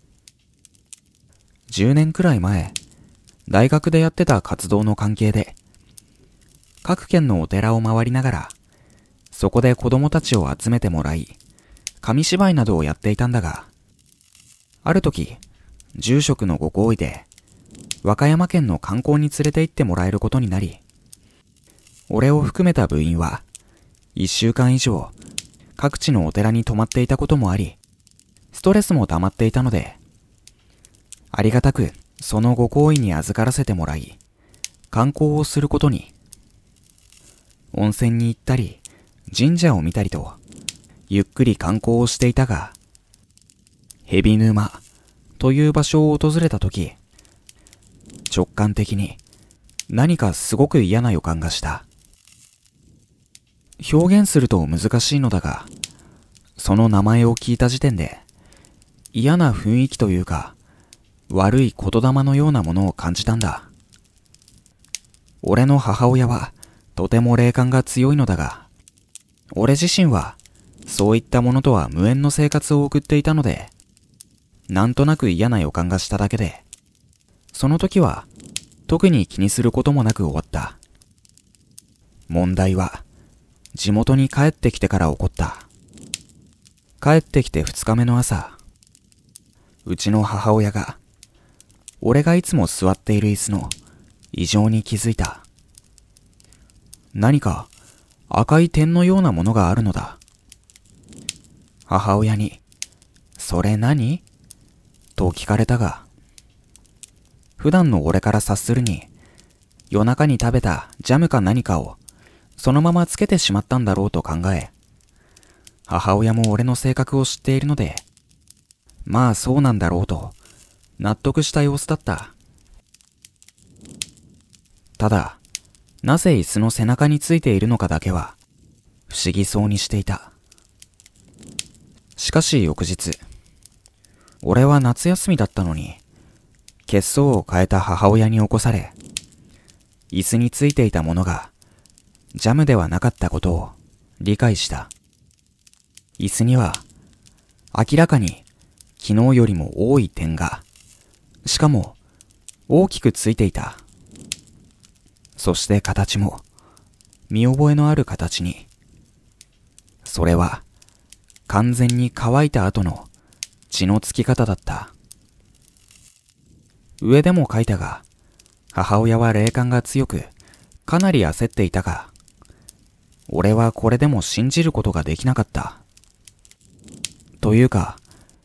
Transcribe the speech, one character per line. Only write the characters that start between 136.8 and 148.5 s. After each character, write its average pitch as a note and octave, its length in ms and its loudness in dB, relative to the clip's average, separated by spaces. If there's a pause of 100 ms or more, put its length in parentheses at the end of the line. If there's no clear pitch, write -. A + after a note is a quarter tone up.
血 G2 160 2
相 C#3+ 240 0
を A2+ 200 0
変 F2+ 180 0
え - 20 0
た F#2+ 140 0
母 G2 280 0
親 A2 220 4
に A2 80 2
起 G#2+ 100 2
こ A#2 100 0
さ A#2 140 0
れ、 - 220 -6 (1160)
椅 F#2+ 120 -4
子 A2+ 160 -2
に A#2+ 120 0
つ - 140 -4
い C#3+ 80 2
て B2 140 2
い G2 40 0
た E2 120 -2
も D#2+ 100 -2
の F2+ 120 0
が - 260 -6 (840)
ジ - 140 -2
ャ A#2+ 60 4
ム D3+ 100 4
で C#3 100 4
は E2+ 140 2
な E2+ 120 -2
か A#2+ 80 0
っ - 60 -2
た F2+ 140 -4
こ E2 100 -4
と F2 140 -2
を - 200 -4 (500)
理 G#2 160 -2
解 A2+ 180 2
し - 120 -6
た。 C#2 200 -8 (1300)
椅 G2 100 -4
子 - 160 -2
に B2 120 4
は G2+ 160 2 (1040)
明 B2+ 220 2
ら E3 80 6
か C#3 120 2
に F#2 260 -4 (540)